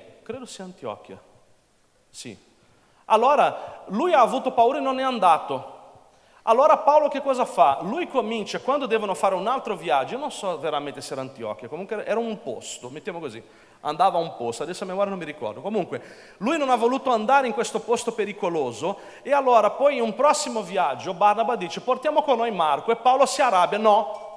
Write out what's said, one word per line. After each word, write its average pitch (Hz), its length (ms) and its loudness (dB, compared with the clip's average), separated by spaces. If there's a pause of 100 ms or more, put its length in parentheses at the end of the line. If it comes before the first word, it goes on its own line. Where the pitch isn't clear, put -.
(220)
Credo 247 240 -12
sia - 180 -16
Antiochia. 104 560 -14 (880)
Sì. - 280 -16 (680)
Allora 220 840 2
lui 320 260 0
ha 277 60 8
avuto 240 320 2
paura 254 260 2
e - 20 -4
non 269 180 -2
è 262 40 -4
andato. 170 720 0 (680)
Allora 277 360 4
Paolo 302 300 4
che 269 120 -4
cosa 254 240 -2
fa? 147 380 2
Lui 277 260 -6
comincia, 220 520 -4
quando 269 260 -2
devono 214 260 -2
fare 190 220 0
un 180 120 -2
altro 247 300 -4
viaggio, 147 380 -2
io 254 60 -6
non 294 100 -6
so 180 280 -6
veramente 143 440 -6
se - 100 -12
era 135 80 -8
Antiochia, 113 480 -10
comunque 190 380 -10
era 214 120 -2
un 226 220 -6
posto, - 480 -12
mettiamo 156 300 -12
così, 113 240 -12 (380)
andava 170 360 0
a 170 60 0
un 165 140 -8
posto, 117 260 -6
adesso 175 220 -8
a - 20 -10
memoria 196 240 -2
non 190 80 -6
mi 165 80 -10
ricordo. 113 340 -10
Comunque, 190 400 -4 (380)
lui 269 180 -2
non 277 140 0
ha 254 60 4
voluto 254 340 0
andare 254 360 2
in 226 60 -2
questo 226 280 -4
posto 233 320 -2
pericoloso 170 840 -4 (220)
e 262 140 -2
allora 247 340 6
poi 269 280 2
in 240 60 0
un 220 120 -2
prossimo 262 480 2
viaggio 170 500 -2
Barnaba 208 440 4
dice, 180 260 -6
"Portiamo 302 400 0
con 277 160 2
noi 233 120 0
Marco", 170 420 0
e 226 40 0
Paolo 254 300 4
si - 160 0
arrabbia, 196 340 4
"No, 214 500 2 (100)